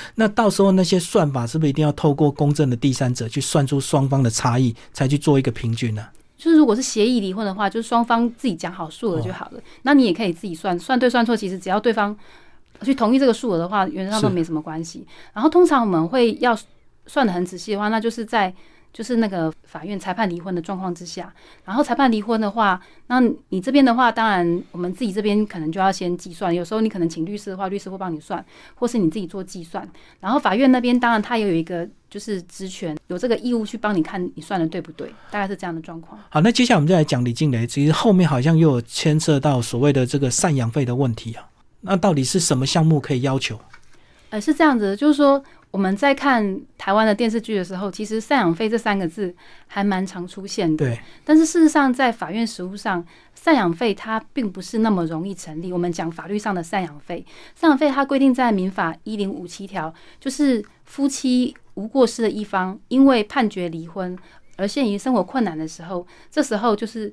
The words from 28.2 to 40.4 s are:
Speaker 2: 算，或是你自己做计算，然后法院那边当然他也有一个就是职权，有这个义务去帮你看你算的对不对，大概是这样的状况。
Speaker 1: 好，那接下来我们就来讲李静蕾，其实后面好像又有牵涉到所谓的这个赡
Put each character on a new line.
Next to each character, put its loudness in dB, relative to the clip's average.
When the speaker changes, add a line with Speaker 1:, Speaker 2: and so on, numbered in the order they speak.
Speaker 2:
算， -10
或 -2
是 -2
你 2
自 -6
己 -8
做 -10
计 -14
算， -12
然 -4
后 2
法 0
院 6
那 6
边 2
当 2
然 2
他 -2
也 0
有 0
一 0
个 -6
就 -14
是 -6
职 -14
权， -8
有 -6
这 -2
个 2
义 -4
务 -2
去 -10
帮 -2
你 0
看 -4
你 -14
算 -4
的 0
对 -6
不 -14
对， -14
大 -6
概 -2
是 -6
这 -10
样 -8
的 -8
状 -16
况。 -20
Speaker 1:
好， 0
那 6
接 2
下 6
来 6
我 6
们 4
就 4
来 6
讲 0
李 -2
静 0
蕾， 0
其 0
实 4
后 4
面 6
好 0
像 4
又 6
有 2
牵 0
涉 2
到 2
所 -2
谓 4
的 2
这 -2
个 0
赡 0